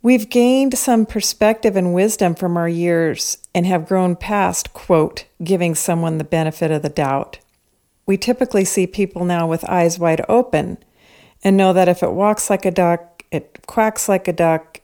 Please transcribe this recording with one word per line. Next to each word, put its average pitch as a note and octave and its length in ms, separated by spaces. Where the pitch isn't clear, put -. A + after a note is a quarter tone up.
we've A3+ 300
gained B3+ 440
some A#3 300
perspective G#3+ 680
and F3+ 180
wisdom F#3 400
from F3 240
our E3+ 100
years E3+ 680
and F3 140
have E3+ 200
grown F#3 280
past, F#3+ 580
quote, - 520
"giving E3+ 320
someone E3 420
the D#3 60
benefit D#3+ 480
of D3+ 100
the D3 80
doubt." C#3 480
We G3 100
typically A#3+ 480
see F3+ 220
people F#3 360
now F3 240
with E3 220
eyes E3+ 300
wide E3 280
open A3 500
and G3 120
know F#3+ 180
that F3+ 140
if F3+ 140
it F3 100
walks G#3 380
like F#3+ 160
a F#3 60
duck, F3 600
it - 360
quacks A3 420
like F#3+ 180
a F3 60
duck, E3 500